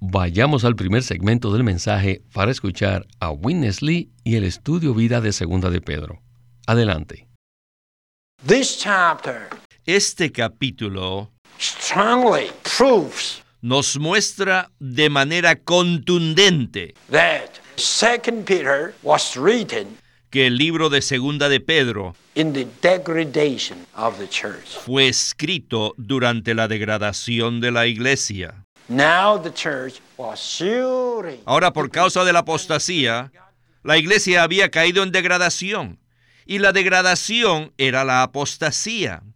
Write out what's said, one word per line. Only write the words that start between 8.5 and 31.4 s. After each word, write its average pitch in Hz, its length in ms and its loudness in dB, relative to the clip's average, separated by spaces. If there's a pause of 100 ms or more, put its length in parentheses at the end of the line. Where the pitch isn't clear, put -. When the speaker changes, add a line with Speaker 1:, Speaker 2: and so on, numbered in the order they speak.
Speaker 2:
chapter 160 720 0 (380)
Speaker 3:
Este 170 460 0
capítulo 101 1000 -4 (280)
Speaker 2:
strongly 208 880 0 (300)
proves 233 640 2 (200)
Speaker 3:
nos 135 360 0
muestra 185 840 0
de 143 300 2
manera 156 460 2
contundente 170 1400 2 (160)
Speaker 2:
that 156 500 0 (160)
Second 233 680 0
Peter 151 580 0
was 147 340 0
written 127 580 -2 (360)
Speaker 3:
que 135 160 4
el 123 100 2
libro 160 320 2
de 139 120 2
Segunda 143 480 -2
de 135 100 2
Pedro 117 560 0 (180)
Speaker 2:
in 156 180 0
the 131 160 -6 (140)
degradation 156 1040 0 (100)
of 107 220 -4
the 98 100 -12
church. - 380 -8 (200)
Speaker 3:
fue 131 220 2
escrito 123 920 -4
durante 117 580 -2
la 113 120 0
degradación 110 960 -4
de 123 100 0
la 117 140 2
iglesia. 110 800 -4 (240)
Speaker 2:
Now 175 520 4
the 160 120 -10
church 131 480 -8 (160)
was 110 220 -10
surely 233 1040 -4